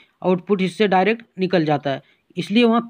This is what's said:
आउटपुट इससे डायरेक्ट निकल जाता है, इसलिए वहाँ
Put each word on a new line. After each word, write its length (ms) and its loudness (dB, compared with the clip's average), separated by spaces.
आउटपुट 400 -2
इससे 260 0
डायरेक्ट 380 0
निकल 260 0
जाता 240 -2
है, 120 -6
इसलिए 260 0
वहाँ 260 2